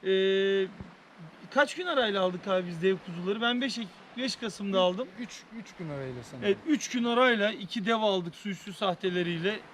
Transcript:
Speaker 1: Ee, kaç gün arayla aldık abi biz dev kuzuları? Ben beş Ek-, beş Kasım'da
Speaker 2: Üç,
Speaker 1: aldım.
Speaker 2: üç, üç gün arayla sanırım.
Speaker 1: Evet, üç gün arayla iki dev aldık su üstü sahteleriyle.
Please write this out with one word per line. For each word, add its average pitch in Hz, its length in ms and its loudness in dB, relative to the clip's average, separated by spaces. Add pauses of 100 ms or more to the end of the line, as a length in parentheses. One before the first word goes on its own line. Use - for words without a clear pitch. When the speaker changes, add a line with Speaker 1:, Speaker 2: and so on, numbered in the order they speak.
Speaker 1:
Ee, 190 640 2 (840)
kaç 277 240 2
gün 349 100 -6
arayla 233 360 2
aldık 185 260 0
abi 185 200 2
biz 165 140 -6
dev 190 240 4
kuzuları? 180 360 -4
Ben 240 200 2
beş 254 160 -2
Ek-, 226 100 -6 (300)
beş 254 180 -2
Kasım'da 202 420 -2
Speaker 2:
Üç, 185 40 6
Speaker 1:
aldım. 185 260 2 (120)
Speaker 2:
üç, - 240 -12 (160)
üç - 200 -16
gün 165 100 -8
arayla 131 340 -8
sanırım. 135 240 -6
Speaker 1:
Evet, 202 100 4 (100)
üç 294 220 2
gün 240 140 0
arayla 233 480 4
iki 202 340 -6
dev 226 160 4
aldık 190 340 0
su - 140 -8
üstü 190 240 -8
sahteleriyle. 180 880 0 (140)